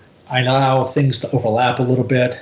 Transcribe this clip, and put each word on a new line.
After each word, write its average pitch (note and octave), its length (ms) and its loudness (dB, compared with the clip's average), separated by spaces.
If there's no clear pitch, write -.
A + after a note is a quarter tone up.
I B2+ 120 -2
allow C3 420 2
things C3+ 380 0
to - 100 -8
overlap A#2+ 480 0
a B2+ 40 0
little B2+ 200 2
bit. B2 380 0